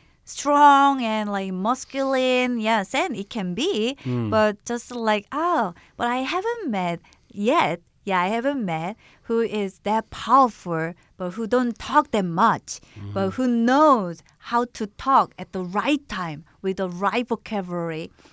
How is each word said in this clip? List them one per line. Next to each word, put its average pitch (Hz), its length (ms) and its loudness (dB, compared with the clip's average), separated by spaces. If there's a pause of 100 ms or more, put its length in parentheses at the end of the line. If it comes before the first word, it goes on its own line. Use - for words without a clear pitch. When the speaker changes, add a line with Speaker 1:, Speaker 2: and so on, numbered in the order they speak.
(240)
Speaker 1:
strong 277 800 6
and, 214 300 -2
like, 196 200 -4
masculine, 254 1080 0
yes, 214 340 0
and 302 220 -2
it 202 120 -8
can 180 260 -4
be, 262 500 -2
Speaker 2:
Mm. 120 260 -2
Speaker 1:
but 214 340 2
just 240 300 -6
like, 214 380 -2
oh, 285 420 0 (220)
but 240 100 -2
I 247 120 -2
haven't 370 520 -4
met 175 300 -2 (280)
yet. 208 520 0 (240)
Yeah, 190 180 0
I 185 60 0
haven't 240 360 -2
met 170 320 -4 (280)
who 233 160 0
is 208 440 -4
that 220 260 0
powerful, 180 840 2 (240)
but 180 140 -6
who 220 140 -6
don't 240 320 0
talk 285 340 0
that 202 120 2
much, 175 560 0 (160)
Speaker 2:
Mm-hmm. 101 160 -12
Speaker 1:
but 190 200 -2
who 262 140 -2
knows 240 760 4 (280)
how 240 220 0
to 220 140 -6
talk 240 520 2
at - 140 -12
the 185 100 -6
right 208 460 -2
time 170 360 -8 (180)
with 190 160 -2
the 190 100 -2
right 196 400 -2
vocabulary. 175 840 -6 (220)